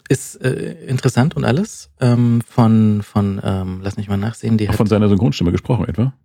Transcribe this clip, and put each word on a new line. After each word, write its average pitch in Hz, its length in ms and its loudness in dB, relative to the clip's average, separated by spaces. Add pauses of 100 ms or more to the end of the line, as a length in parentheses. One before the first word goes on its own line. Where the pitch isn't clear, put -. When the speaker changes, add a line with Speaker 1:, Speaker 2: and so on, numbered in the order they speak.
Speaker 1:
ist, - 320 -4
äh, - 320 -4 (120)
interessant 131 520 0
und 131 80 -2
alles, 147 440 -4 (120)
ähm, 120 440 4
von, 110 560 4
von, 101 420 -2
ähm, 92 380 -4
lass 98 140 -6
mich 101 140 -8
mal 101 80 -2
nachsehen, 113 400 -2
die 104 80 0
Speaker 2:
Auch 104 80 0
Speaker 1:
hat - 40 -2
Speaker 2:
von 110 100 2
seiner 104 200 4
Synchronstimme 90 460 2
gesprochen - 340 -2
etwa? 131 260 -2 (120)